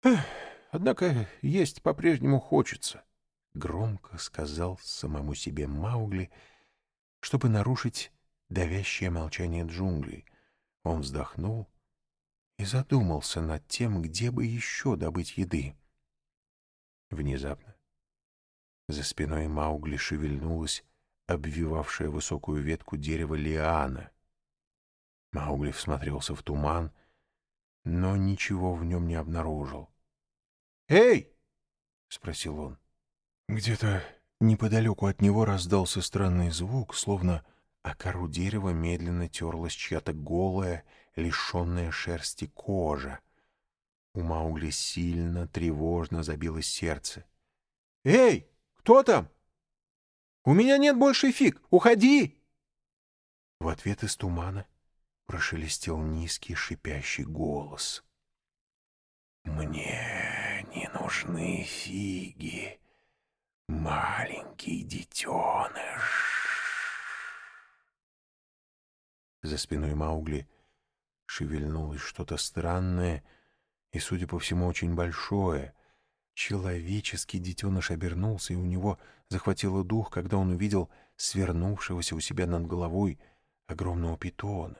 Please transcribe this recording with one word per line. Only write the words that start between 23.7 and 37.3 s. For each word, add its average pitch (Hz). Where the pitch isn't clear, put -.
Маугли 71
всмотрелся 71
в -
туман — 76
но 90
ничего 95
в 82
нём 85
не 85
обнаружил. 78
"Эй!" — 208
спросил 76
он. 71
Где-то 107
неподалёку 110
от 98
него 101
раздался 95
странный 90
звук, 98
словно 90